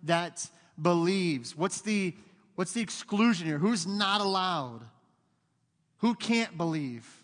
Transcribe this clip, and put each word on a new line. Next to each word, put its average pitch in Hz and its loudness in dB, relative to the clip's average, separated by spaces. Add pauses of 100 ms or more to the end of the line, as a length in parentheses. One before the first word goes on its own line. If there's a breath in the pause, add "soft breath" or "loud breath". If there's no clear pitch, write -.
that 170 -2 (320 soft breath)
believes. 170 2
What's 175 -2
the, 202 0 (420 loud breath)
what's 180 -4
the 233 -2
exclusion 202 2
here? 151 0
Who's 180 2
not 202 0
allowed? 180 -2 (1160)
Who 226 2
can't 226 -2
believe? 147 -4 (160)